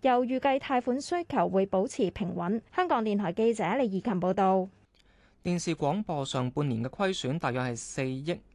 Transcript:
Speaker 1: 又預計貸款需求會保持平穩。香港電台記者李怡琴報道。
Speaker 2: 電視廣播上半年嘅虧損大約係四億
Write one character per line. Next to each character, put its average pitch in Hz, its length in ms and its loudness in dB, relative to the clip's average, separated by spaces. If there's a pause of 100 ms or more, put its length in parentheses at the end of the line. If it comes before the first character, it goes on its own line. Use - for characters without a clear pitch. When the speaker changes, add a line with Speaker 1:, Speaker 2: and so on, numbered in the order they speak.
Speaker 1:
又 247 240 4
預 262 120 0
計 269 200 2
貸 262 240 0
款 254 180 -2
需 311 140 -4 (120)
求 185 220 2
會 190 160 2
保 190 220 0
持 180 240 0
平 185 240 -6
穩。 185 260 -2 (160)
香 370 100 2
港 285 160 2
電 214 140 0
台 196 160 0
記 226 220 2
者 220 100 -2 (120)
李 254 140 2
怡 190 120 -2
琴 196 180 0
報 180 140 2
道。 190 340 4 (760)
Speaker 2:
電 175 160 0
視 165 160 -2
廣 156 280 0
播 151 200 -2
上 127 280 -2
半 147 180 0
年 113 160 0
嘅 127 60 -4
虧 190 280 -2
損 135 200 -2
大 151 120 -2
約 123 100 -2
係 123 160 -2
四 - 300 -6
億 135 240 -6 (240)